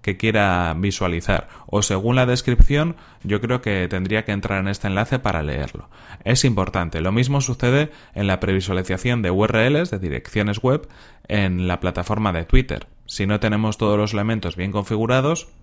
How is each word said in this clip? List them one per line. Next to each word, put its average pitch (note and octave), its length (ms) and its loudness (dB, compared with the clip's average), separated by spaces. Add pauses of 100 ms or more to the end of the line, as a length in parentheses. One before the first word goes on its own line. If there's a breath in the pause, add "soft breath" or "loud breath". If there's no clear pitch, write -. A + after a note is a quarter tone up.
que F#2+ 160 -4
quiera F#2+ 600 2
visualizar, F2+ 680 -2 (200 loud breath)
o G#2 140 0
según G#2 360 0
la B2+ 80 4
descripción C#3 720 4 (260 loud breath)
yo G2+ 160 0
creo B2 220 -2
que F#2+ 260 0
tendría F#2+ 380 -2
que G#2 80 -2
entrar G2 260 -2
en F#2+ 80 -2
este G2 200 -4
enlace G#2+ 320 0
para E2 220 -2
leerlo. D2 480 -6 (360 loud breath)
Es A#2+ 180 2
importante. F#2 560 0
Lo F#2 140 0
mismo B2+ 260 2
sucede C3 520 0 (220 loud breath)
en G2+ 140 -2
la F#2 140 0
previsualización F#2+ 800 0
de F2+ 100 0
U G2+ 140 2
R A2 240 2
Ls, D#3+ 200 0
de G2 100 -4
direcciones G2+ 640 -2
web, C3+ 280 0 (400 loud breath)
en F#2 400 0
la F2 100 -2
plataforma F#2+ 540 -2
de E2 100 -2
Twitter. - 440 2 (180)
Si - 200 -4
no G#2 140 0
tenemos G#2+ 380 0
todos G#2 200 2
los G#2 140 0
elementos G#2 460 -2
bien F#2+ 160 -4
configurados A#2 760 0 (160)